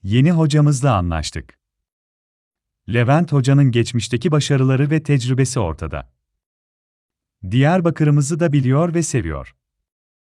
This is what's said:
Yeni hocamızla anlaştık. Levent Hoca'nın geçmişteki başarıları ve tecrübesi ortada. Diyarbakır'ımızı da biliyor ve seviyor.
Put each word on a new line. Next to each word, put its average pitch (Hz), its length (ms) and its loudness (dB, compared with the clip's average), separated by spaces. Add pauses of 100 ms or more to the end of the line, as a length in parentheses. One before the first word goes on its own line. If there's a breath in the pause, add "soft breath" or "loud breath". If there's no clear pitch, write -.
Yeni 123 280 2
hocamızla 147 640 2
anlaştık. 80 640 -6 (1300)
Levent 131 420 0
Hoca'nın 139 400 4
geçmişteki 120 600 -2
başarıları 139 580 0
ve 156 140 -2
tecrübesi 131 560 0
ortada. 78 540 -8 (1400)
Diyarbakır'ımızı 151 880 0
da 165 140 0
biliyor 143 400 0
ve 170 100 -2
seviyor. 80 520 -6 (760)